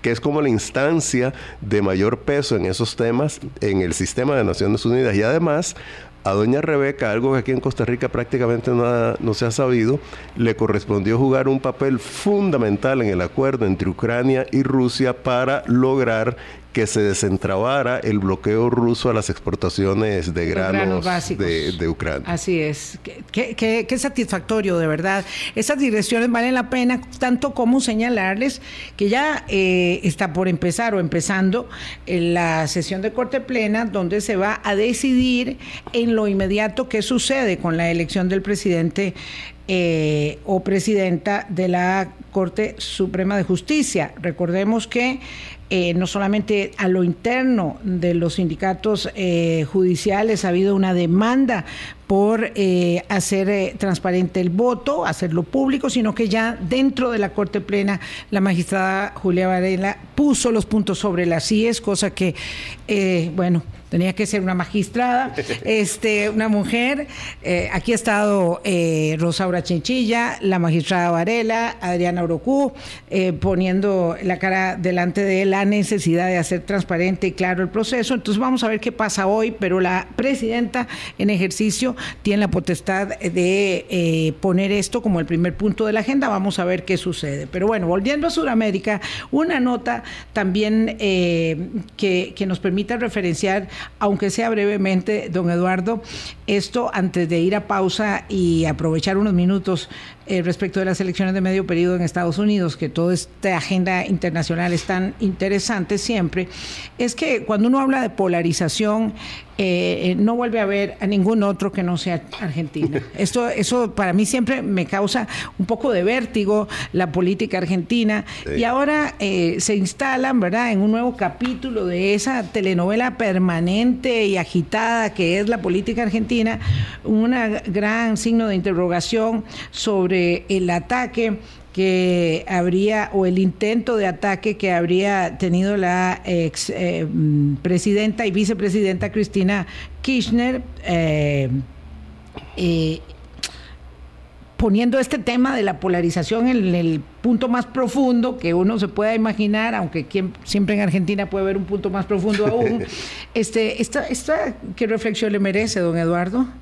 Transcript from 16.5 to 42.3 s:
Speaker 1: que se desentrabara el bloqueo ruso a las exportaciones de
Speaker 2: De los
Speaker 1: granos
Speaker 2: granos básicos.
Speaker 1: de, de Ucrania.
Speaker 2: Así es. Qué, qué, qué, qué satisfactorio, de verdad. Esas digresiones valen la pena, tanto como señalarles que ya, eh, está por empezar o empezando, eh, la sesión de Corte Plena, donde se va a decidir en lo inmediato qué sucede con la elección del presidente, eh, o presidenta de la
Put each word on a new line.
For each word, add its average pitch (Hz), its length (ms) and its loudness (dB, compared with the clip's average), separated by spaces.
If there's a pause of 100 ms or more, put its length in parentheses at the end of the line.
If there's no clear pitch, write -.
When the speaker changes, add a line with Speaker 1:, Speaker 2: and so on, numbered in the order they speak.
Speaker 1:
que 110 140 2
se 110 140 0
desentrabara 104 1000 0
el 107 200 0
bloqueo 104 500 2
ruso 120 400 2
a 113 40 2
las 107 160 0
exportaciones 98 1040 0
de 87 80 -2
Speaker 2:
De 85 40 0
los 80 100 -2
Speaker 1:
granos 95 260 0
Speaker 2:
granos 92 240 0
básicos. 170 400 -2
Speaker 1:
de, 82 280 -2
de 85 160 -2
Ucrania. 76 380 -4
Speaker 2:
Así 175 340 -2
es. 151 420 -6
Qué, - 260 -18
qué, 233 280 -4
qué, 220 280 0
qué 254 120 -2
satisfactorio, 196 800 -2
de 165 100 2
verdad. 185 380 0 (300)
Esas 262 240 0
digresiones 233 520 2
valen 240 220 2
la 254 160 -2
pena, 247 320 0 (180)
tanto 247 340 0
como 247 280 2
señalarles 220 800 0 (340)
que 202 140 2
ya, 277 400 0
eh, 185 540 2
está 180 280 0
por 185 160 0
empezar 185 480 0
o 185 60 2
empezando, 190 680 0 (400)
eh, 175 140 0
la 170 460 2
sesión 185 340 -4
de 220 100 -2
Corte 254 300 -2
Plena, 220 420 0
donde 196 380 0
se 202 160 -2
va 208 260 0
a 208 100 -2
decidir 247 840 2 (340)
en 233 240 2
lo 214 140 2
inmediato 202 580 0
qué 220 140 0
sucede 254 560 0
con 165 180 0
la 170 160 0
elección 170 380 0
del 196 120 2
presidente, 185 720 0 (540)
eh, 156 800 0
o 185 180 0
presidenta 196 840 0
de 185 180 -2
la 180 420 0 (220)